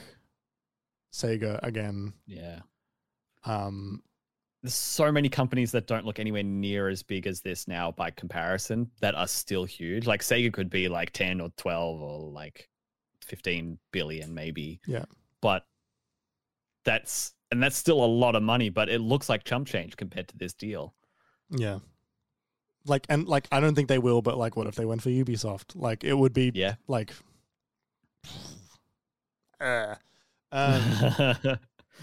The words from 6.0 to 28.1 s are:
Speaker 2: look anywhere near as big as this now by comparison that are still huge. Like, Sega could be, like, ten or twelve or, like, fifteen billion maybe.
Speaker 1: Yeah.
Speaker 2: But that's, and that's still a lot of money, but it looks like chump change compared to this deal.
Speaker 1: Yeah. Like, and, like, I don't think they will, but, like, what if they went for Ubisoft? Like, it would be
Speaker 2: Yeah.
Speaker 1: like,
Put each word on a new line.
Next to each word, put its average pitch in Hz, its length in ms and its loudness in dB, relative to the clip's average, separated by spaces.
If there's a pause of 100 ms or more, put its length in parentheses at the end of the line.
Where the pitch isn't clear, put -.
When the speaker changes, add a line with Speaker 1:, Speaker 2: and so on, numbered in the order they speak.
Speaker 2:
look 110 140 -6
anywhere 107 240 -2
near 101 460 -2
as 95 140 -4
big 95 240 -6
as 92 140 -6
this 92 260 -8
now 87 260 -2
by 85 180 -4
comparison 95 800 -4 (100)
that 101 140 2
are 82 120 -2
still - 380 -2
huge. 90 420 -6
Like, 104 140 2
Sega 120 320 2
could 95 160 -4
be, 92 200 0
like, 87 240 -4
ten 92 280 0
or 85 160 -6
twelve 85 460 -4
or, 76 280 -10
like, 73 380 -18 (560)
fifteen 85 540 -6 (120)
billion 80 440 -6
maybe. 78 520 -10
Speaker 1:
Yeah. - 200 -6 (340)
Speaker 2:
But 98 240 0 (1200)
that's, - 480 0 (180)
and 120 120 2
that's 139 160 2
still 151 260 6
a - 20 8
lot 117 300 6
of 107 60 4
money, 113 260 4
but 104 220 0
it 117 100 2
looks 123 300 2
like 110 140 2
chump 131 220 -2
change 85 300 -4
compared 92 320 -8
to - 80 -20
this 90 160 -8
deal. 101 420 -8 (540)
Speaker 1:
Yeah. 110 300 -2 (1040)
Like, 143 260 0
and, 151 160 2
like, 143 260 2
I 139 80 6
don't 151 140 6
think 143 140 2
they 135 100 6
will, 120 240 6
but, 123 160 2
like, 113 180 -2
what 110 100 -2
if 104 80 -6
they 117 100 -2
went 113 180 -2
for 131 80 0
Ubisoft? 117 640 -2
Like, 120 300 -4
it 139 100 2
would 135 180 6
be 127 220 4
Speaker 2:
Yeah. 95 200 0 (120)
Speaker 1:
like, 113 260 -2 (2500)